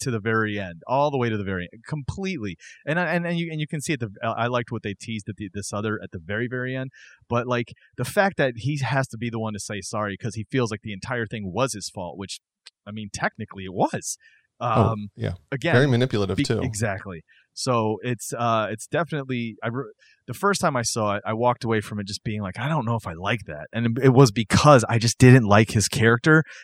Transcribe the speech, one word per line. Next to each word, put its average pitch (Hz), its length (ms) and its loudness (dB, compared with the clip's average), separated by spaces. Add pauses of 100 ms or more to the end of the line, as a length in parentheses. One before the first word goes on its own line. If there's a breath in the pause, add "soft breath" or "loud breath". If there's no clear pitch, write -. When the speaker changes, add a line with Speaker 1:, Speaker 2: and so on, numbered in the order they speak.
Speaker 1:
to 135 100 -4
the 113 80 -2
very 107 400 0
end. 87 260 -10
All 143 240 2
the 139 80 -2
way 120 120 0
to 110 80 0
the 101 80 -6
very 90 260 -4
end. 117 160 -20
Completely. 151 720 -6 (280 loud breath)
And 156 140 -2
I, 170 140 0
and, 175 120 0
and 170 140 -2
you, 170 100 -4
and 156 120 -6
you 151 60 -4
can 160 120 -6
see 160 140 -4
at 123 80 -4
the, 113 80 -4 (120)
uh, 113 100 -2
I 113 160 0
liked 120 260 -2
what 110 100 -6
they 104 100 -6
teased 110 360 -10
at 104 80 -10
the, 101 160 -10
this 101 180 -10
other, 107 320 -4
at 95 80 -14
the 92 100 -12
very, 104 280 -4
very 127 260 -6
end. 131 160 -8 (380 loud breath)
But, 120 180 0
like, 123 240 -2 (240 soft breath)
the 123 80 -6
fact 196 340 2
that 131 200 2
he 135 220 -4
has 135 280 0
to 117 100 -14
be 117 120 -6
the 113 100 -4
one 110 140 -4
to 101 60 -10
say 104 200 -8
sorry 104 380 -4
'cause 107 180 -8
he 110 160 -6
feels 123 180 0
like 107 140 -8
the 110 80 -12
entire 117 340 -6
thing 107 280 -8
was 127 200 0
his 101 160 -10
fault, 87 280 -12
which, 95 220 -10 (460)
I 101 60 -14
mean, 107 220 -10
technically 107 500 -6
it 92 100 -10
was. - 440 -2 (420 soft breath)
Speaker 2:
Oh, 113 320 2
Speaker 1:
Um, 104 160 -6 (100)
Speaker 2:
yeah. 107 160 -4 (180)
Speaker 1:
again, 147 240 0
Speaker 2:
Very - 120 6
manipulative, 117 500 2
Speaker 1:
be-, 143 60 0
Speaker 2:
too. 113 180 0
Speaker 1:
exactly. 98 600 -6 (340 soft breath)
So 110 460 0
it's, 123 300 -6
uh, 113 360 0
it's 107 180 -10
definitely, 131 760 -4
I 113 60 -4
re-, 117 220 -6 (360 soft breath)
the 123 60 -8
first 196 280 0
time 160 140 0
I 120 60 0
saw 107 340 -2
it, 104 100 -6
I 107 80 -4
walked 120 300 0
away 113 180 2
from 104 180 -8
it 98 80 -8
just 101 160 -10
being 107 180 -6
like, 92 180 -8
"I 120 80 -4
don't 151 180 -2
know 117 100 0
if 107 120 -6
I 87 60 -8
like 98 320 -4
that." 76 260 -12
And 117 300 -2
it 135 120 8
was 127 180 8
because 120 580 6
I 117 80 2
just 113 220 0
didn't 127 260 10
like 104 260 6
his 104 160 2
character. 120 560 6 (200 loud breath)